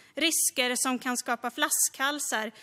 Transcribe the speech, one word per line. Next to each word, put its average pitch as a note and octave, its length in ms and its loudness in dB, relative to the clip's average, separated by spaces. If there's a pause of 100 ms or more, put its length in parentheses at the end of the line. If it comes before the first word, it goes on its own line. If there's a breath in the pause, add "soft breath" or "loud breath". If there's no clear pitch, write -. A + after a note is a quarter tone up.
(160 loud breath)
risker C4+ 600 2
som B3+ 240 0
kan B3 180 -2
skapa A#3+ 340 -4
flaskhalsar C#4 1000 0 (120 loud breath)